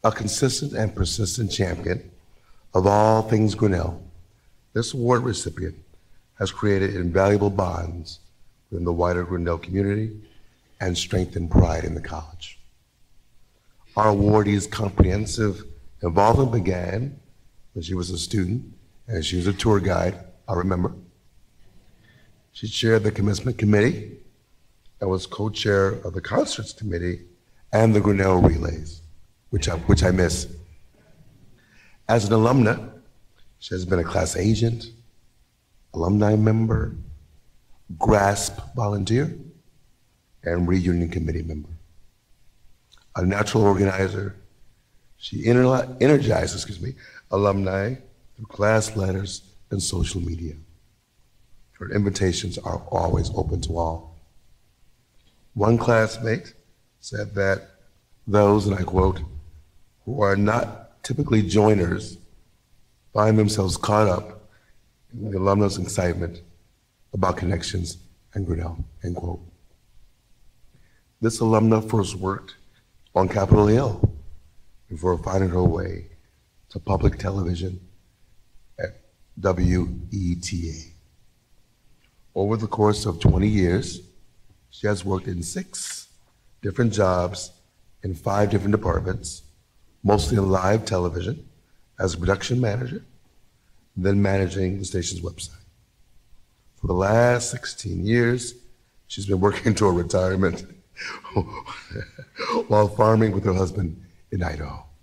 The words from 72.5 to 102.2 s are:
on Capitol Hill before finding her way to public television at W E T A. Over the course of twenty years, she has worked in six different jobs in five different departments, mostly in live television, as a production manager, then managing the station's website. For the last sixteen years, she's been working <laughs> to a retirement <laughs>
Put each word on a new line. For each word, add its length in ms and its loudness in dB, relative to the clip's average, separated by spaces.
on 160 4
Capitol 380 4
Hill 440 2
before 300 -2
finding 320 0
her 120 0
way 440 -2
to 100 -12
public 400 0
television 600 -4
at 240 -10
W 480 2
E 220 -4
T 380 -6
A. 220 -16
Over 240 0
the 80 -4
course 400 2
of 140 -2
twenty 280 6
years, 540 2
she 160 -6
has 180 -2
worked 220 -2
in 160 -6
six 640 -10
different 280 0
jobs 600 0
in 140 -6
five 340 0
different 220 0
departments, 720 -2
mostly 340 2
in 120 2
live 360 2
television, 640 -4
as 160 -2
a 20 -10
production 420 0
manager, 460 -4
then 240 2
managing 600 0
the 60 -8
station's 360 -6
website. 400 -12
For 100 -6
the 60 0
last 580 2
sixteen 520 -8
years, 520 0
she's 220 -12
been 120 0
working 360 2
<laughs> 0 -
to 100 2
a 60 4
retirement 720 0
<laughs> 1300 -8